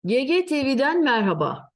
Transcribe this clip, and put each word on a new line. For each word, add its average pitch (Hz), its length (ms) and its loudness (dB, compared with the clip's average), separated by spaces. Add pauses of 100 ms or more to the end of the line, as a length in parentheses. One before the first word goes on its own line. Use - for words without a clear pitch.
G 240 180 0
G 359 220 0
T 294 200 -2
V'den 285 380 2
merhaba. 180 720 0